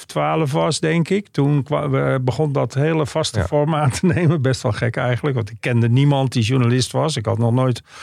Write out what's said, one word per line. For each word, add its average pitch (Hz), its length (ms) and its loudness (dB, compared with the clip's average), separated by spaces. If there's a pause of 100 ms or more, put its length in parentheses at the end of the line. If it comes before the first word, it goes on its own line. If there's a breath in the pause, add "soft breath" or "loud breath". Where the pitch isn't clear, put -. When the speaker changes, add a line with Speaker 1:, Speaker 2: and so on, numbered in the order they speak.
Speaker 1:
twaalf 156 440 -2
was, 165 280 0
denk 165 300 0
ik. 202 180 -2
Toen 143 360 0
kwa-, 147 260 -2
we-, 135 320 0
begon 131 300 0
dat 131 220 -2
hele 156 320 0
vaste 151 340 -4
Speaker 2:
Ja. 87 80 2
Speaker 1:
formaat 147 520 0
te - 100 0
<laughs> 143 60 2
nemen. 165 260 2
Best 127 200 0
wel 120 100 -2
gek 117 240 -2
eigenlijk, 127 400 -2
want 113 140 -4
ik 113 100 -16
kende 120 300 2
niemand 135 420 4
die 120 120 0
journalist 120 480 0
was. 143 260 -2
Ik 113 80 -4
had 110 120 0
nog 113 140 2
nooit 127 300 0 (220 loud breath)